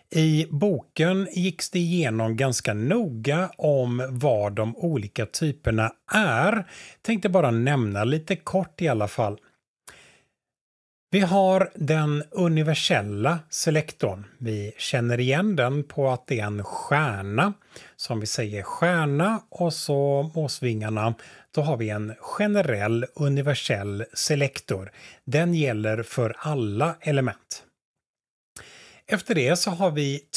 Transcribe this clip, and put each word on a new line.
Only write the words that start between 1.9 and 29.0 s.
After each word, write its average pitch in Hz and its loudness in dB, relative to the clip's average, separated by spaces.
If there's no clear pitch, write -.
ganska 123 0
noga 143 -2
om 127 0
vad 120 0
de 110 -2
olika 120 -2
typerna 113 0
är. 190 2
Tänkte 220 0
bara 175 4
nämna 113 2
lite 156 -2
kort - -4
i 165 2
alla 107 0
fall. 107 -2
Vi 196 2
har 190 4
den 147 0
universella 151 2
selektorn. 143 -2
Vi 107 -6
känner 120 0
igen 160 0
den 139 0
på 139 0
att 123 -4
det 117 -2
är 104 -2
en 104 -4
stjärna. 127 0
Som 113 -6
vi 104 -6
säger 104 -4
stjärna 170 0
och 170 -2
så 143 0
måsvingarna, 110 -2
då 156 0
har 147 0
vi 113 -4
en 107 -6
generell 127 0
universell 131 -2
selektor. 131 -2
Den 165 2
gäller 113 0
för 113 -2
alla 143 -2
element. 135 -2